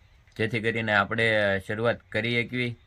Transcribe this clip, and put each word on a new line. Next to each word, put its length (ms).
જેથી 220
કરીને 320
આપણે 760
શરૂઆત 340
કરી 480
શકીએ 280